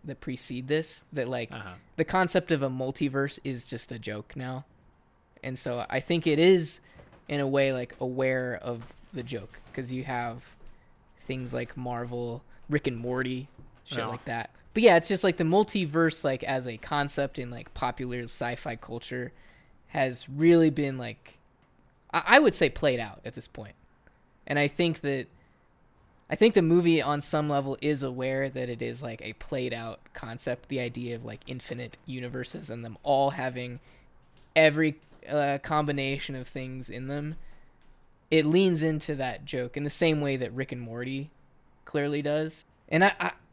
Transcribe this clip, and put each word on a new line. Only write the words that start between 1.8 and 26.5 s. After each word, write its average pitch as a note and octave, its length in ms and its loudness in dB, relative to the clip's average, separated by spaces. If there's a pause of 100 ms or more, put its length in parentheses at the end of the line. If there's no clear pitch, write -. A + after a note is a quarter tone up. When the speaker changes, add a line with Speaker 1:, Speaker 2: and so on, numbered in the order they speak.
Speaker 1:
the D#3+ 100 0
concept F#3 460 2
of C#3+ 120 2
a C3+ 60 0
multiverse C3+ 760 -2
is B2+ 200 -6
just - 280 -10
a A#2 60 -10
joke G#2+ 360 -10
now. C3 300 -8 (800)
And C3 120 -8
so A#2+ 320 -4
I C3 120 -2
think E3+ 260 0
it D3+ 140 6
is, F3 400 6 (480)
in D3 100 -4
a C#3 80 0
way, C3+ 260 4
like, B2 280 -6
aware B2+ 600 -2
of A#2 320 -8 (200)
the C3 100 -8
joke, A#2 380 -12 (120)
'cause B2+ 200 -8
you B2+ 120 -6
have B2 520 -8 (640)
things B2+ 340 -8
like B2 220 -8
Marvel, A#2+ 680 -6 (260)
Rick D3 180 0
and B2 100 -2
Morty, B2+ 520 -4 (360)
shit B2+ 140 -8
Speaker 2:
Yeah. A2+ 80 -2
Speaker 1:
like A2+ 180 -8
that. A#2 260 -6 (240)
But A3 80 4
yeah, G3 140 12
it's E3 120 4
just, G3 160 0
like, F3 120 2
the E3 80 0
multiverse, E3 800 2
like, C3+ 180 -2
as C3 240 -4
a A2+ 100 -8
concept C#3+ 640 -2
in, A#2+ 120 -8
like, A#2+ 240 -14
popular B2 480 -4
sci-fi A#2+ 540 -6
culture B2 560 -8 (560)
has C3 400 -2
really D#3+ 420 8
been, C3+ 280 -2
like, A#2 400 -12 (720)
I, E3 140 0
I A#3 120 10
would C4+ 160 6
say D3+ 140 4
played C3 320 0
out G2+ 240 -10
at A2 100 -10
this - 140 -12
point. - 260 -16 (720)
And C#3+ 120 0
I D3 100 4
think E3 320 0
that, C#3 280 -2 (1000)
I D3+ 60 -6
think A3 200 6